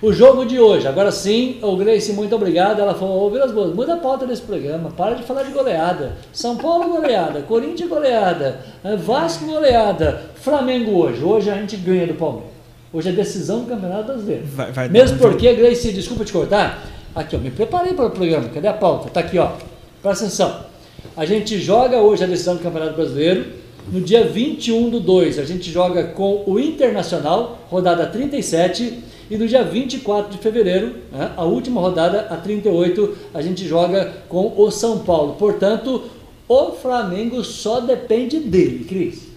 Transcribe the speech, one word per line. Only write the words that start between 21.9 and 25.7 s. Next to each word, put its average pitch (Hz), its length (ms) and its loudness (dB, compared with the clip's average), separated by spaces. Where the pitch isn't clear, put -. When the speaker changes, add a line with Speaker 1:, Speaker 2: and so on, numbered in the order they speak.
Speaker 1:
hoje 208 280 4
a - 20 -2
decisão 175 300 -2
do 165 60 -8
Campeonato 160 320 -4
Brasileiro. 156 520 0
No 180 120 -2
dia 208 240 4
vinte 240 420 -4
e 233 40 2
um 233 180 2
do 233 100 -2
dois, 165 380 2
a 143 80 -4
gente 175 240 -6